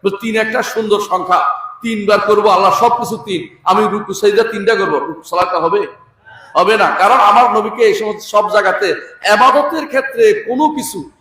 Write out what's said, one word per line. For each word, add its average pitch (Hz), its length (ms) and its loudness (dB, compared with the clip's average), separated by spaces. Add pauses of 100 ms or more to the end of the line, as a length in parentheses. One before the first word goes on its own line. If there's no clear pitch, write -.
তো 196 140 -2
তিন 220 220 -4
একটা 220 240 -2
সুন্দর 208 360 -2 (100)
সংখ্যা, 180 320 0 (400)
তিনবার 208 380 0
করবো 208 300 2
আল্লাহ 190 300 2
সবকিছু 233 380 0
তিন, 180 460 -10
আমি 208 240 2
রুকু 202 260 -6
সেজদা 208 300 2
তিনটা 220 320 -2
করবো, 165 240 -2
রুকু 160 240 -8
সালাতটা 180 360 -2
হবে? 190 280 -2 (680)
হবে 190 220 4
না। 196 220 2
কারণ 214 180 4
আমার 214 400 4
নবীকে 220 260 -2
এই 208 100 4
সমস্ত 214 260 -4
সব 208 340 -2
জায়গাতে 196 360 0 (440)
ইবাদতের 285 540 2
ক্ষেত্রে 226 600 0
কোনো 277 220 0
কিছু 214 400 -8 (120)